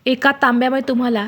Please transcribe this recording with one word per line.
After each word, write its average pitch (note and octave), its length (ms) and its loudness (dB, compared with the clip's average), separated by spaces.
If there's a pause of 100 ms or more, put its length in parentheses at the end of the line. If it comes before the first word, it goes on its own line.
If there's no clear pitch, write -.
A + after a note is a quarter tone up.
एका C4 260 2 (100)
तांब्यामध्ये B3+ 460 0
तुम्हाला A#3+ 400 -2